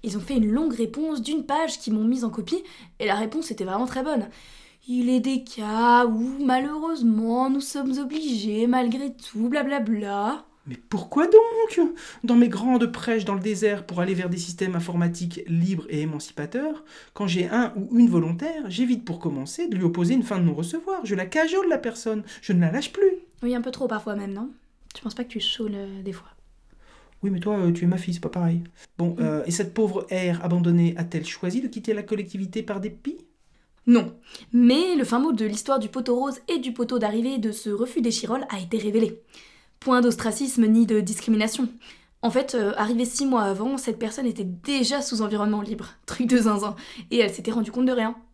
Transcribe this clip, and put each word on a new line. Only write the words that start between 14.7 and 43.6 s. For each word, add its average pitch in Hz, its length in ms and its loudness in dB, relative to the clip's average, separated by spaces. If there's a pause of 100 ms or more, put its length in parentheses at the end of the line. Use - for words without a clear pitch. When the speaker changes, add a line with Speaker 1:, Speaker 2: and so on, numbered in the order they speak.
Speaker 2:
informatiques 170 720 -2
libres 170 420 0
et 151 120 -2
émancipateurs, 170 840 -6 (300)
quand 202 120 -4
j'ai 180 220 0
un 240 280 0
ou 214 220 0
une 240 120 8
volontaire, 190 600 0
j'évite 240 340 -2
pour 170 160 -8
commencer 147 480 -6
de 196 80 -4
lui 180 80 -2
opposer 175 300 2
une 262 100 2
fin 196 160 -2
de 175 40 4
non-recevoir. 247 600 -2
Je 202 120 -2
la 185 100 -2
cajole, 330 420 2
la 294 120 2
personne. 220 440 -4 (180)
Je - 120 -2
ne 175 80 6
la 160 100 4
lâche 277 220 -4
plus. 392 180 6 (300)
Speaker 1:
Oui, 247 140 0
un 240 60 -2
peu 254 100 -6
trop 254 160 -4
parfois 214 280 -4
même, 196 180 -6
non ? 226 180 -8 (420)
Tu - 80 -16
penses 220 140 -8
pas 247 80 -6
que 247 60 -8
tu 208 120 -8
saoules, 208 320 -4
euh, 196 300 -10
des 196 80 -6
fois ? 175 160 -14 (960)
Speaker 2:
Oui, 196 80 0
mais 180 80 -2
toi, 208 180 -2
euh, 175 140 4
tu 170 140 0
es - 20 6
ma 180 100 2
fille, 175 160 -4
c'est - 60 -6
pas - 100 -6
pareil. 170 320 0 (380)
Bon, 170 160 0
Speaker 1:
Mm. 175 60 -4
Speaker 2:
euh, 151 240 0
et 170 60 -4
cette 175 220 -4
pauvre 196 380 0
R 175 320 -2
abandonnée 170 520 4
a-t-elle 170 300 -4
choisi 185 360 -4
de 269 80 -4
quitter 220 240 -4
la 208 100 -4
collectivité 196 580 -6
par 196 200 -6
dépit ? 214 360 -8 (720)
Speaker 1:
Non. 226 260 6 (400)
Mais 269 420 6
le 254 100 2
fin 233 120 0
mot 294 140 2
de 220 140 0
l'histoire 226 340 0
du 214 80 -6
poteau 240 300 0
rose 269 300 -4
et 330 120 0
du 254 120 -4
poteau 240 280 -2
d'arrivée 226 400 0
de 214 120 -2
ce 214 200 -6
refus 240 300 -2
d'Échirolles 226 480 -2
a 196 100 -6
été 180 180 -4
révélé. 214 440 0 (580)
Point 247 220 4
d'ostracisme 233 640 2
ni 226 180 6
de 214 140 2
discrimination. 220 720 0 (520)
En 233 80 0
fait, 262 240 0
euh, 214 220 0
arrivée 226 300 0
six 262 200 -2
mois 247 180 2
avant, 208 340 -2